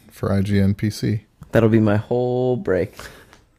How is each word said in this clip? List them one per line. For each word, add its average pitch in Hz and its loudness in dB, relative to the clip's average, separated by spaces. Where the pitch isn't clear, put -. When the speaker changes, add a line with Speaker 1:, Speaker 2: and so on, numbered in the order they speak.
Speaker 1:
for - -6
I 98 0
G 101 0
N 98 2
P 107 -4
C." 110 -4
Speaker 2:
That'll 113 4
be 110 4
my 107 2
whole 123 -2
break. 95 -2